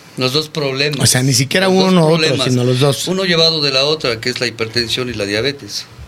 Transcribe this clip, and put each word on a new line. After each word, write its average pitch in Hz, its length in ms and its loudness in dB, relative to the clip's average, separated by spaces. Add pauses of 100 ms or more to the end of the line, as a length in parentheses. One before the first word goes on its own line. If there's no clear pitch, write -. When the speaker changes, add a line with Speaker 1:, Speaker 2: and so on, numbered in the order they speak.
(180)
Speaker 1:
los 127 160 -2
dos 151 160 -4
problemas. 143 500 -4
Speaker 2:
O 123 60 2
sea, 127 160 2
ni 135 100 2
siquiera 185 360 0
Speaker 1:
Los 185 80 4
dos 190 160 4
Speaker 2:
uno 180 100 6
u - 60 4
otro, 165 100 4
Speaker 1:
problemas. 135 280 0
Speaker 2:
sino 127 160 2
los 127 160 2
dos. 143 300 0
Speaker 1:
Uno 190 160 -2
llevado 165 380 2
de 143 80 0
la 131 140 0
otra, 143 360 -2
que 120 80 -4
es 120 100 -2
la 123 80 -2
hipertensión 117 600 -4
y 117 60 -6
la 104 100 -4
diabetes, 107 640 -4 (220)